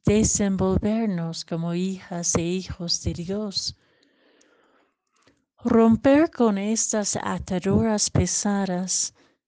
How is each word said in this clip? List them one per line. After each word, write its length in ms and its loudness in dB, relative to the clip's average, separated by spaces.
desenvolvernos 1400 0
como 280 -4
hijas 640 -4
e 60 0
hijos 640 -4
de 100 -4
Dios. 640 -8
Romper 680 6
con 280 2
estas 640 -2
ataduras 880 0
pesadas 1040 -2